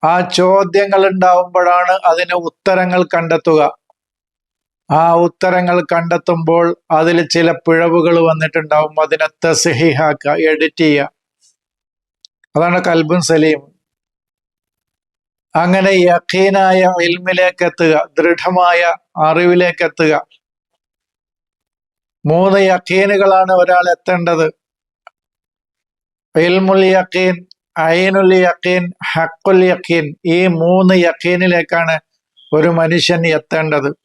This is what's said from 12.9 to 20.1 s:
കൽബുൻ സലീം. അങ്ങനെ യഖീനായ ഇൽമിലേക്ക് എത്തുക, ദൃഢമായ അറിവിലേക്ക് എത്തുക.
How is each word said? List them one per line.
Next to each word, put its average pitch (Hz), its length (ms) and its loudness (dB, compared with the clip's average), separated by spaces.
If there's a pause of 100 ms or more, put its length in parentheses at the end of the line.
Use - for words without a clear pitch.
കൽബുൻ 165 420 -2
സലീം. 156 320 0 (2000)
അങ്ങനെ 190 300 0 (160)
യഖീനായ 185 840 0 (140)
ഇൽമിലേക്ക് 180 640 -2
എത്തുക, 160 240 0 (240)
ദൃഢമായ 175 760 0 (360)
അറിവിലേക്ക് 175 600 0
എത്തുക. 156 240 -2 (2250)